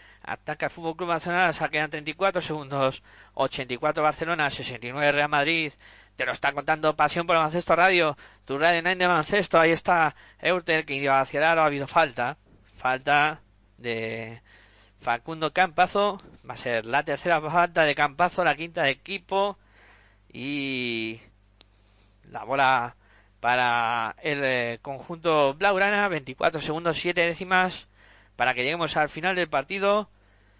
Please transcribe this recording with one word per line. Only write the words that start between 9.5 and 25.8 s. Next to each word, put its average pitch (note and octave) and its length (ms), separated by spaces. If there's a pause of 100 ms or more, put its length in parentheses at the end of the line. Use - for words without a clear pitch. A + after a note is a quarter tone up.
ahí E3 120
está E3 440 (280)
Hurtel, E3 420
que D3 120
iba C#3 220
hacia C3+ 200
el D3+ 60
aro, E3 180
ha D#3 40
habido C#3+ 220
falta, C3+ 480 (400)
falta C#3+ 640 (380)
de A2+ 640 (580)
Facundo D#3 520
Campazo, F#3+ 680 (260)
va B2 60
a - 20
ser A#2 300
la C3+ 160
tercera D#3 400
falta E3 420
de D3 100
Campazo, D3+ 480
la D#3 120
quinta E3 300
de C3+ 60
equipo, G3 680 (760)
y B2 880 (1080)
la A2 140
bola C3 520 (420)
para A#2+ 840
el, D3 200
eh, A#2+ 380
conjunto D3+ 720
blaugrana, G3 560